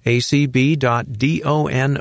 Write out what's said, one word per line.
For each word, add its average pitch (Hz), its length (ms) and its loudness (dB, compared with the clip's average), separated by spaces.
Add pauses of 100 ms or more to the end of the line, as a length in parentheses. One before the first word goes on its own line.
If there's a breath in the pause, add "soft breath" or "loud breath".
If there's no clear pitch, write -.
A 120 140 2
C 143 260 0
B 131 300 2
dot 127 380 -2
D 139 300 -2
O 151 240 0
N 135 340 0